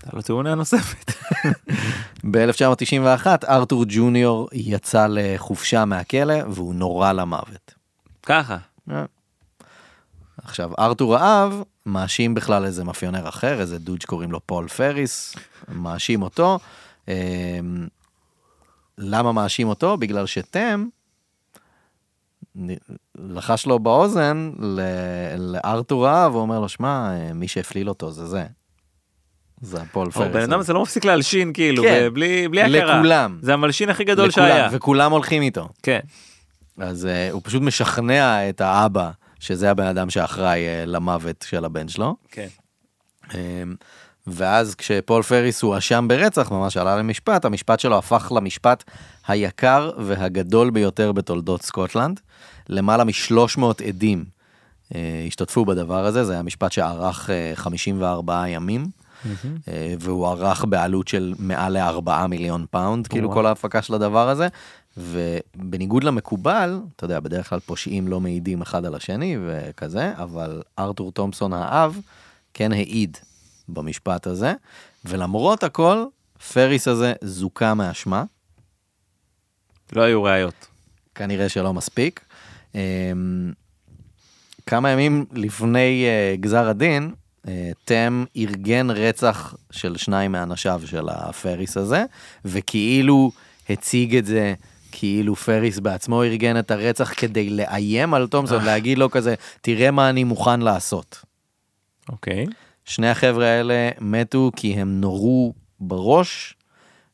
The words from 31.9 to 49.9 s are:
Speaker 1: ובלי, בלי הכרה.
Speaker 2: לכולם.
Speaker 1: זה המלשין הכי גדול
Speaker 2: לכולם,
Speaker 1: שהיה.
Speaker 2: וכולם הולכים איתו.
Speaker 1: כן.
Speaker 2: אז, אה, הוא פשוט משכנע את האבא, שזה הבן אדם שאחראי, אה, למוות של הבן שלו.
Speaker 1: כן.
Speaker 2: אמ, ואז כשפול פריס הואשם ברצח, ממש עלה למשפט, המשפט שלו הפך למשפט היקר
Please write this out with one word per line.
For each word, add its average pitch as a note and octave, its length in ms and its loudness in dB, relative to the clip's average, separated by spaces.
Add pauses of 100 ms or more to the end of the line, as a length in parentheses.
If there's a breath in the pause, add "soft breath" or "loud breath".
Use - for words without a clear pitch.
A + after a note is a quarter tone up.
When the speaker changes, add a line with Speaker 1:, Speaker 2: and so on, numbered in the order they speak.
Speaker 1:
ובלי, F3 400 0
בלי E3+ 140 2
הכרה. D#3 380 6
Speaker 2:
לכולם. C3+ 420 4
Speaker 1:
זה B2+ 120 2
המלשין D3 360 2
הכי G3+ 140 -2
גדול G3 240 4
Speaker 2:
לכולם, F#3 200 6
Speaker 1:
שהיה. C3 240 6
Speaker 2:
וכולם C#3 400 4
הולכים D3+ 300 2
איתו. F#2 280 -2 (140)
Speaker 1:
כן. B2 160 2 (800 soft breath)
Speaker 2:
אז, F#2 280 -8
אה, F2+ 260 -2
הוא F#2+ 120 -6
פשוט B2 180 -2
משכנע A#2+ 880 2
את F#2+ 120 -6
האבא, F#2+ 500 2 (280 soft breath)
שזה G2 320 0
הבן G2 140 2
אדם F#2 240 -2
שאחראי, F2 580 0
אה, E2+ 180 -4
למוות E2+ 640 -4
של E2 160 -4
הבן D#2 220 -6
שלו. A2 280 -4 (160)
Speaker 1:
כן. G#2 160 -14 (880)
Speaker 2:
אמ, F2+ 420 -8 (520 soft breath)
ואז F#2+ 480 0
כשפול G#2+ 480 2
פריס A#2+ 380 2
הואשם A2+ 480 2
ברצח, D3 420 2
ממש F#2+ 260 -2
עלה F#2 200 2
למשפט, A2+ 480 0
המשפט A2 340 2
שלו A#2 180 4
הפך A2+ 380 0
למשפט A2+ 480 2 (440 loud breath)
היקר B2+ 680 2